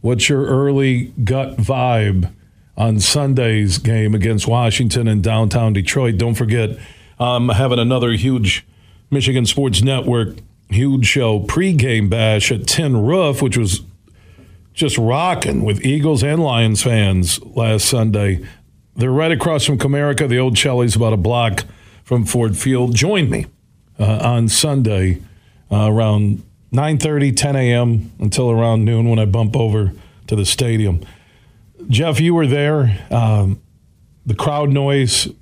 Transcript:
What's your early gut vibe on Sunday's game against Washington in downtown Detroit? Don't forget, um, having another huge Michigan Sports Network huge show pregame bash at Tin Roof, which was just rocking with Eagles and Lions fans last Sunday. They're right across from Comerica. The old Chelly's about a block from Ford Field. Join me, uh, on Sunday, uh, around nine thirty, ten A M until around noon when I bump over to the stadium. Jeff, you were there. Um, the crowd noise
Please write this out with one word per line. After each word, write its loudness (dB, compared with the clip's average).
What's 0
your 0
early 0
gut -2
vibe 0
on 0
Sunday's 0
game 0
against 0
Washington 0
in 2
downtown 0
Detroit? 0
Don't 0
forget, -2
um, 0
having 2
another 0
huge 0
Michigan 0
Sports 0
Network 0
huge 2
show 0
pregame 0
bash 0
at -4
Tin 0
Roof, 0
which 0
was -2
just -2
rocking 0
with -2
Eagles 0
and 0
Lions 0
fans 0
last -2
Sunday. 0
They're -2
right 0
across -2
from 0
Comerica. 0
The 0
old 0
Chelly's 0
about 2
a 0
block 0
from 0
Ford -2
Field. 0
Join 0
me, -4
uh, 2
on 2
Sunday, 0
uh, 2
around 2
nine 2
thirty, 0
ten 0
A 2
M 0
until 0
around 2
noon 2
when 2
I 2
bump 0
over 0
to -2
the 0
stadium. 0
Jeff, -6
you 0
were 0
there. -2
Um, 0
the -2
crowd -2
noise 0